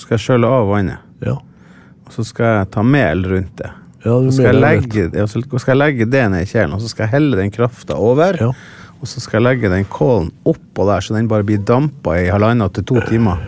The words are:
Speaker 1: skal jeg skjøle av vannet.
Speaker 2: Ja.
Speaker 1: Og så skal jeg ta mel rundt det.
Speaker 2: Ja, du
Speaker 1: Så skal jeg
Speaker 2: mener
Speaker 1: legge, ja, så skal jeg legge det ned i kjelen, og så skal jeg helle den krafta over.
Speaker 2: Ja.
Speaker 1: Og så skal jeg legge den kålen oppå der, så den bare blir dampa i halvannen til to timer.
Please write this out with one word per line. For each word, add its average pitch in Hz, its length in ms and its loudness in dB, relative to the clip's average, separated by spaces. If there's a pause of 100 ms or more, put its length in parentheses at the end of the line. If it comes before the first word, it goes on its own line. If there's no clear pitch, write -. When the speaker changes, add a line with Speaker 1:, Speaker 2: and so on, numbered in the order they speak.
Speaker 1:
skal 117 120 -2
jeg - 60 -6
skjøle 120 240 2
av 120 200 2
vannet. 98 320 -2 (220)
Speaker 2:
Ja. 113 120 -4 (720)
Speaker 1:
Og - 60 -20
så - 140 -8
skal - 200 -4
jeg 107 260 0
ta 107 120 -2
mel 110 400 2
rundt 92 340 -2
det. - 140 -12 (340)
Speaker 2:
Ja, 117 160 2
du 131 100 0
Speaker 1:
Så - 20 0
skal 131 120 2
jeg 123 100 4
Speaker 2:
mener 131 60 4
Speaker 1:
legge, 107 560 0
ja, 101 80 0
så 113 160 -4 (180)
skal - 160 0
jeg 135 40 4
legge 135 300 0
det 131 220 2
ned 90 100 0
i 95 40 -4
kjelen, 101 280 0
og 101 80 -6
så 117 80 -8
skal - 180 -6
jeg 107 40 -6
helle 139 240 2
den 95 160 0
krafta 120 440 -4
over. 139 440 2
Speaker 2:
Ja. 117 120 0 (500)
Speaker 1:
Og - 60 -10
så - 140 -12
skal - 200 -2
jeg 123 60 2
legge 120 220 0
den 95 160 0
kålen 110 460 0 (140)
oppå - 420 -2
der, 98 140 2
så - 120 -6
den 113 140 0
bare 107 160 0
blir 104 160 0
dampa 120 580 0
i 90 120 0
halvannen 104 440 2
til 101 100 -4
to 117 180 0
timer. 113 360 0 (100)